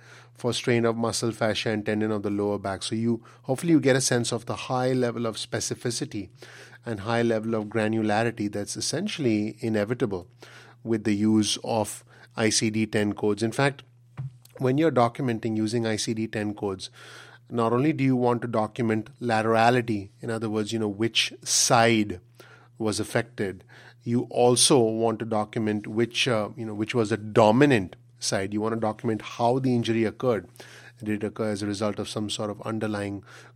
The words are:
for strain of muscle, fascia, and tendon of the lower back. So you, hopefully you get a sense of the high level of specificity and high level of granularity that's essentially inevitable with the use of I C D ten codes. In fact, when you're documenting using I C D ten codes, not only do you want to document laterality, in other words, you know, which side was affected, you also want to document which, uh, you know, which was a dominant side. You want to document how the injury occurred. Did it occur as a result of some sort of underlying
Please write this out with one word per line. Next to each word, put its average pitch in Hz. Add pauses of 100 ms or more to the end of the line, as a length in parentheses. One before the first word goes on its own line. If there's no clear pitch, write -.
(340)
for 120
strain 117
of 113
muscle, 117
fascia, 110
and 110
tendon 110
of 104
the 104
lower 101
back. 95
So -
you, 117 (200)
hopefully 165
you 151
get 127
a 135
sense 120
of 117
the 110
high 127
level 120
of 110
specificity 113 (540)
and 110
high 117
level 113
of 107
granularity 110
that's 104
essentially 113
inevitable 110 (560)
with 113
the 107
use 107
of 113 (320)
I 110
C 110
D 110
ten 104
codes. 104
In 113
fact, 139 (760)
when 131
you're 160
documenting 117
using 110
I 110
C 110
D 110
ten 104
codes, 98 (580)
not 117
only 135
do 135
you 131
want 120
to 120
document 110 (120)
laterality, 113 (120)
in 123
other 113
words, 107
you 113
know, 107
which 107 (120)
side 113 (580)
was 107
affected, 110 (400)
you 120
also 123
want 113
to 117
document 107
which, 113
uh, 107
you 113
know, 107
which 107
was 113
a 110
dominant 107 (220)
side. 98
You 104
want 110
to 113
document 107
how 120
the 131
injury 113
occurred. 104 (540)
Did 107
it 107
occur 107
as 104
a 107
result 101
of 104
some 107
sort 104
of 107
underlying 104 (340)